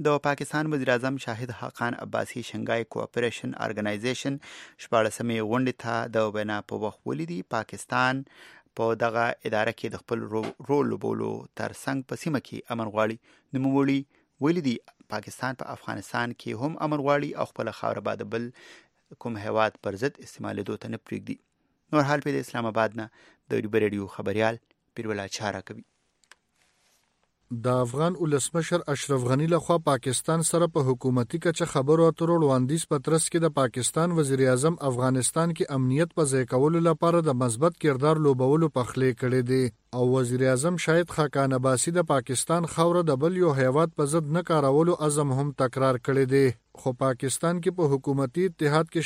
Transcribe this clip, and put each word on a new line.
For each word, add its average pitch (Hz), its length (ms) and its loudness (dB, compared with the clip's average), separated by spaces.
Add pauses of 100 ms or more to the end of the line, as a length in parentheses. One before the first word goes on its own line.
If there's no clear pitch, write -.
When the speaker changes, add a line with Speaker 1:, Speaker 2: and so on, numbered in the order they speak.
Speaker 1:
د 147 180 4
پاکستان 151 480 -2
وزیر 131 220 0
اعظم 131 280 -2
شاهد 120 360 -8
خاقان 123 460 -6
عباسي 110 440 -6
شنګای 113 360 -4 (100)
کوآپریشن 117 600 -6 (120)
ارګنایزیشن 107 720 -4 (460)
شپاړسمې 113 640 0
غونډې 127 240 0 (120)
ته 117 100 -2 (220)
د 110 180 2
وینا 104 220 -4 (160)
په 104 100 -6
وخت 101 180 -6 (100)
ولیدي. 165 280 -6 (160)
پاکستان 127 680 -2 (600)
په 113 240 2
دغه 117 200 0 (220)
اداره 110 320 0
کې 117 160 -6
د - 100 -16
خپل 113 300 -4
رو-، 110 180 -4 (160)
رول 139 240 2
لوبولو 110 380 -4 (300)
تر 107 180 -6
څنګ 135 180 -4 (160)
په - 120 -10
سیمه 160 200 -2
کې 117 320 -10
امن 110 160 -6
غواړي. 110 240 0 (360)
نوموړي 135 460 2 (420)
ویلي 165 280 0
دي، 113 60 0 (400)
پاکستان 131 480 -8
په 127 160 -12
افغانستان 117 580 -6
کې 117 240 -8
هم 151 100 -2 (180)
امن 147 180 -2
غواړي 147 220 2 (120)
او 127 140 -4
خپله 113 260 -6
خاوره 110 300 -2
به 104 120 -6
د 104 140 -12
بل 117 100 -6 (800)
کوم 110 220 -8
هیواد 107 360 0
پر 98 220 -6
ضد - 180 -8
استعمالېدو 104 600 -8
ته 113 100 -8
نه - 140 -14
پرېږدي. 107 320 -10 (500)
نور 151 160 4
حال 147 160 0
په 143 120 -2
د 139 80 -2
اسلام 120 260 -6
آباد 110 300 0
نه 110 60 -10 (460)
د 113 140 0
ډیبه 107 180 2
ریډیو 101 320 -2
خبریال 110 480 -2 (320)
پیرول 104 320 -8
اچا 101 320 -6
راکوي. 107 240 -16 (1800)
Speaker 2:
د 127 160 2
افغان 143 400 -2
ولسمشر 160 600 0 (120)
اشرف 131 340 -2
غنی 135 240 2
لخوا 170 320 2
پاکستان 143 640 0
سره 170 240 2
په 139 160 0
حکومتي 127 580 0
کچه 165 280 0
خبرو 156 340 6
اترو 165 320 2
وړاندیز 135 500 2
په 143 160 0
ترڅ 156 240 2
کې 165 160 2
د 156 140 0
پاکستان 156 580 0
وزیر 135 300 4
اعظم 135 280 4 (140)
افغانستان 127 640 2
کې 175 240 -2
امنیت 139 400 2
په 156 160 2
ځای 131 180 0
کولو 156 380 4
لپاره 170 400 4
د 127 140 2
مثبت 127 420 0
کردار 151 420 2
لوبولو 139 520 4
پخلی 127 340 0 (100)
کړی 127 180 2 (120)
دی 131 100 4 (360)
او 127 120 2
وزیر 127 380 2
اعظم 156 400 0
شاهد 170 320 2
خاقان 135 400 2
عباسي 131 400 2
د 165 120 0
پاکستان 151 600 0
خاوره 170 320 4
د 135 180 2
بل 180 200 2
یو 139 180 4
هیواد 151 340 2
په 143 160 0
ضد 160 240 0
نه 170 160 -2
کارولو 151 560 4
عزم 143 300 0
هم 143 100 0 (160)
تکرار 131 400 0
کړی 135 300 2
دی. 135 100 8 (400)
خو 127 120 -2 (100)
پاکستان 165 580 -2
کې 180 160 -2
په 139 160 4
حکومتي 139 480 0
اتحاد 160 480 2
کې - 120 0